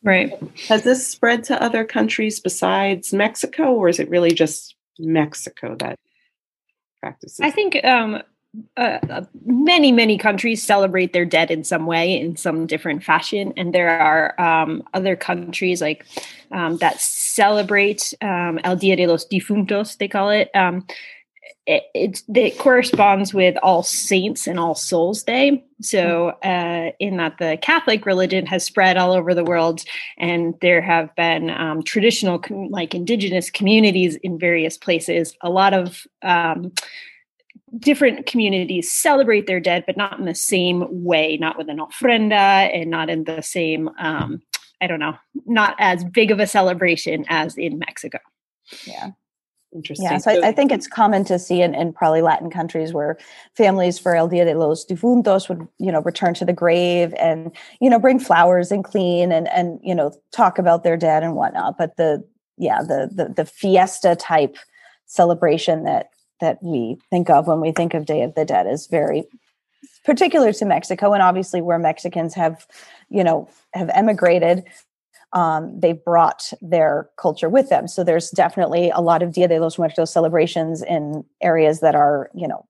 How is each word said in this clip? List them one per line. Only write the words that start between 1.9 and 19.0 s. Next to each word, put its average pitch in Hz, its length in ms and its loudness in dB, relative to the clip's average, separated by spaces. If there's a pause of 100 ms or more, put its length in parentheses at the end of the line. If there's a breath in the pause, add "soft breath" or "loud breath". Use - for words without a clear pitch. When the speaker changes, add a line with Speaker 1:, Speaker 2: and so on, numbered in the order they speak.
Speaker 2:
besides 190 720 -2
Mexico, 220 600 0
or 196 160 2
is 165 100 0
it 151 100 -4
really 170 220 2
just 165 440 -2 (240)
Mexico 151 800 -4
that - 180 -8 (1000)
practices? - 420 -16
Speaker 1:
I 294 100 -2
think, 370 320 -2
um, 226 380 0 (560)
uh, 240 200 -2 (120)
uh, - 120 -10 (240)
many, 294 460 4
many 226 260 4
countries 214 460 -2
celebrate 190 500 2
their 175 120 2
dead 165 260 0
in 156 120 -4
some 160 220 -4
way, 170 340 -2
in 165 160 -6
some 160 300 -4
different 156 380 -6
fashion. 196 520 -2
And 175 180 -6
there 175 160 2
are, 160 520 2
um, 160 420 0 (100)
other 190 220 -2
countries, 180 680 -4
like, - 240 -6 (460 loud breath)
um, 170 260 -4
that 165 220 0
celebrate, 202 1120 0 (100)
um, 175 420 -4
El 185 120 0
Día 185 220 2
de 180 80 2